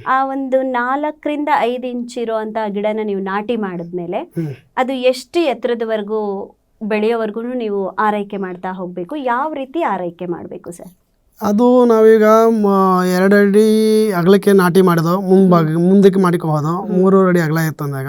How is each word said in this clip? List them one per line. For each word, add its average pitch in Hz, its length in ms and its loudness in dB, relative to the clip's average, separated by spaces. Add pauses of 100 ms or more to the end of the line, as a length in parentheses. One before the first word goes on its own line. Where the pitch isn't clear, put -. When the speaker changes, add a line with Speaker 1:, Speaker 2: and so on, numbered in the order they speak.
Speaker 1:
ಆ 262 200 0
ಒಂದು 269 360 -2
ನಾಲ್ಕರಿಂದ 294 840 -4 (100)
ಐದು 247 280 -4
ಇಂಚ್ 240 320 -10
ಇರುವಂತ 220 380 -6 (120)
ಗಿಡನ 214 360 -4
ನೀವು 196 160 -4
ನಾಟಿ 208 360 -4
ಮಾಡಿದ್ಮೇಲೆ 175 640 -8
Speaker 2:
ಹ್ಮ್. 170 280 -8 (280)
Speaker 1:
ಅದು 247 160 -2
ಎಷ್ಟು 254 480 -2
ಎತ್ತರದವರೆಗೂ 220 1120 -4 (280)
ಬೆಳೆಯೋವರೆಗೂ 220 600 -2
ನೀವು 214 460 -4
ಆರೈಕೆ 208 480 -4
ಮಾಡ್ತಾ 185 360 -8
ಹೋಗ್ಬೇಕು? 185 440 -10
ಯಾವ 262 360 -4
ರೀತಿ 277 300 -6
ಆರೈಕೆ 180 440 -6
ಮಾಡ್ಬೇಕು 175 440 -12
ಸರ್? 175 220 -20 (500)
Speaker 2:
ಅದು 247 420 4
ನಾವೀಗ 220 400 6 (260)
ಮ-, 196 520 2 (140)
ಎರಡು 190 200 4
ಅಡಿ 214 760 4
ಅಗಲಕ್ಕೆ 190 400 2
ನಾಟಿ 180 280 4
ಮಾಡಿದೋ 175 400 2
ಮುಂಭಾಗ, 185 460 4
Speaker 1:
ಹ್ಮ್. 170 220 0
Speaker 2:
ಮುಂದಕ್ಕೆ 196 320 4
ಮಾಡಿಕೋಬೋದು. 160 460 0
Speaker 1:
ಹ್ಮ್. 190 320 -4
Speaker 2:
ಮೂರುವರೆ 190 300 4
ಅಡಿ 175 120 2
ಅಗಲ 160 180 0
ಇತ್ತು 156 260 -4
ಅಂದಾಗ 139 240 -6